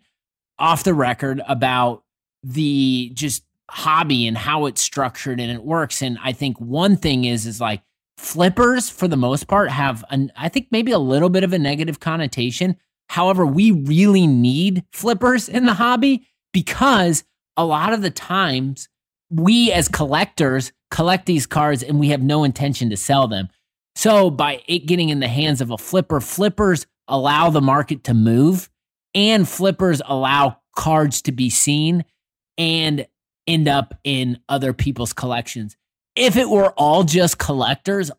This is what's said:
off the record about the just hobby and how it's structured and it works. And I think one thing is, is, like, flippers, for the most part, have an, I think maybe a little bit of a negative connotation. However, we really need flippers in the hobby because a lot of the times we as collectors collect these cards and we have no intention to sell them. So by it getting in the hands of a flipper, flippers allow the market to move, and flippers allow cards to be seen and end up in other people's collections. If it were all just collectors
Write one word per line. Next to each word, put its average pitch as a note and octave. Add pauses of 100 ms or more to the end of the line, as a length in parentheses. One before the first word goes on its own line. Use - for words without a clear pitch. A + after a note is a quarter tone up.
(580)
off D#3+
the F#3
record C3+
about B2 (380)
the C3+
just B2+ (260)
hobby D3+
and A2+
how D3
it's -
structured B2+
and A#2+
it A#2
works. D#3
And B2
I C3
think B2+
one D#3+
thing C3
is, A#2
is, A2+
like, G#2+ (340)
flippers, A#3+
for -
the D#3+
most B2+
part, G3
have C3
an, C3+
I D3
think C4
maybe A#3
a G#3
little C#3
bit F#3
of F#3
a F#3
negative D3
connotation. D#3+ (320)
However, F#3
we F3+
really F3
need D3
flippers A#3+
in B3
the A3+
hobby B3 (240)
because F#3 (320)
a E3+
lot D#3+
of A3
the F#3+
times C#3 (400)
we G#3
as F3
collectors C#3 (180)
collect F3+
these E3
cards D3
and D3
we D3
have C#3+
no D3
intention C3+
to G2+
sell C#3
them. F#2+ (460)
So G#3
by C#3+
it D#3+
getting E3+
in D3
the C3
hands C#3
of A#2
a A2+
flipper, E3
flippers G3 (200)
allow C#3+
the D3+
market C#3
to A#2
move, A#2+ (440)
and G3+
flippers F3
allow C3+ (180)
cards D#3
to C#3+
be B2
seen D#3 (540)
and D#3+ (400)
end D#3+
up C#3 (100)
in C3 (100)
other C3
people's B2
collections. A#2+ (380)
If A#3+
it B3+
were D4
all D#3
just E3+
collectors C#3+